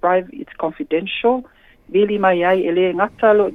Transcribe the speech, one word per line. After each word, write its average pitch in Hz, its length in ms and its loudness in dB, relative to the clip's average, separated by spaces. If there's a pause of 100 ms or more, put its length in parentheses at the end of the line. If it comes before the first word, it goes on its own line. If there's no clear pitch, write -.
private, 185 340 0
it's - 240 -16
confidential. 170 880 -4 (440)
Vili 202 300 0
mai 185 260 2
ai, 185 220 2
e 170 60 -2
le 180 200 0
ngata 214 400 0
lo, 208 220 2